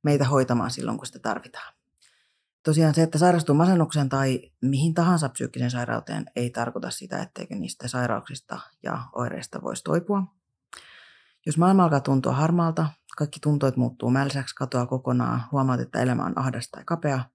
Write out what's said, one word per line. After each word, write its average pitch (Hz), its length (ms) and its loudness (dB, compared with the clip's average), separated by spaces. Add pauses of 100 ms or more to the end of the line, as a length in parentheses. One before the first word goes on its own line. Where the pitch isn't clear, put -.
meitä 147 220 2
hoitamaan 123 460 2
silloin, 120 280 -6
kun - 80 -12
sitä - 120 -14
tarvitaan. - 560 -10 (880)
Tosiaan 156 300 4
se, 165 80 6
että 160 160 2
sairastuu 170 360 4
masennukseen 156 540 4
tai 135 320 0 (220)
mihin 139 320 2
tahansa 165 340 2
psyykkiseen 123 420 -4
sairauteen, 117 560 -6 (100)
ei 120 140 -2
tarkoita 120 400 -6
sitä, - 320 -8
etteikö - 320 -12
niistä - 340 -10
sairauksista 123 720 -6 (220)
ja - 200 -6 (100)
oireista - 500 -8
voisi - 220 -8
toipua. 170 380 -2 (1200)
Jos 151 120 -2
maailma 185 260 6
alkaa 151 160 4
tuntua 131 320 0
harmaalta, 165 540 2 (300)
kaikki - 240 -6
tunteet 143 360 0
muuttuu 120 340 -2
mälsäksi, 139 440 0
katoaa 127 320 -2
kokonaan, 123 680 -2
huomaat, 131 280 2
että 123 200 -4
elämä 123 240 0
on - 140 -4
ahdas 123 320 -4
tai - 160 -16
kapea 143 380 -2 (100)